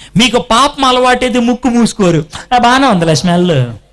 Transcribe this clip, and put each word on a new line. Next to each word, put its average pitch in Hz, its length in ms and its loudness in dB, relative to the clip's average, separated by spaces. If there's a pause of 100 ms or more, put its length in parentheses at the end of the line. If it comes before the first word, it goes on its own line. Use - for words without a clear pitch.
(180)
మీకు 233 220 2
పాపం 269 460 0
అలవాటైతే 247 540 0
ముక్కు 240 280 -2
మూసుకోరు, 196 580 0 (280)
"ఆ, 247 40 2
బాగానే 254 300 2
ఉందిలే 165 280 0
స్మెల్" 175 360 0 (420)